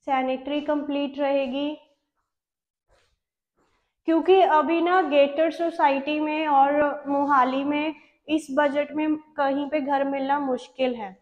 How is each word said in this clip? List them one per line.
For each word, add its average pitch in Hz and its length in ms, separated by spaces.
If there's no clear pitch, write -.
सैनिटरी 262 560
कंप्लीट 285 560
रहेगी, 277 580
क्योंकि 330 340
अभी 311 380
ना 349 240
गेटेड 285 480
Society 302 680
में 302 280
और 285 600
Mohali 277 560
में 294 300
इस 302 240
budget 285 400
में 302 240
कहीं 277 320
पे 302 120
घर 277 260
मिलना 277 340
मुश्किल 254 540
है। 208 280